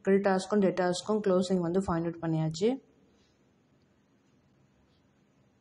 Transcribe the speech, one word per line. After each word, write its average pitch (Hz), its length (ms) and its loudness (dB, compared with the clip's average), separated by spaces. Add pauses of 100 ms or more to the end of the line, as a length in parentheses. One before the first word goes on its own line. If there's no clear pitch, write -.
கிரெடிட்டாஸ்க்கும் 196 580 2
டெப்டார்ஸ்க்கும் 190 600 0
க்ளோசிங் 185 400 2
வந்து 180 200 0
ஃபைண்ட் 170 220 -2
அவுட் 165 160 -10
பண்ணியாச்சு. 160 460 -2 (3000)